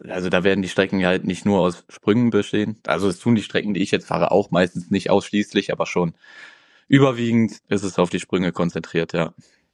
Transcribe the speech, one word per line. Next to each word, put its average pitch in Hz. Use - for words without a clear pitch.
also 92
da 90
werden 98
die 90
Strecken 95
ja 90
halt 92
nicht 92
nur 101
aus 87
Sprüngen 117
bestehen. 104
Also 95
es 87
tun 120
die 101
Strecken, 101
die 87
ich -
jetzt 98
fahre, 85
auch 101
meistens 87
nicht 98
ausschließlich, 101
aber 87
schon 87
überwiegend 117
ist 98
es 92
auf 90
die 90
Sprünge 90
konzentriert, 85
ja. 85